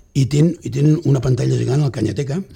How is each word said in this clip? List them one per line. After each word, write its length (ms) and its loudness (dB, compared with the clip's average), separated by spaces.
i 120 2
ten-, 360 2
i 80 -8
tenen 340 2
una 160 2
pantalla 360 0
gegant 260 0
al 100 0
Canyateca, 500 -4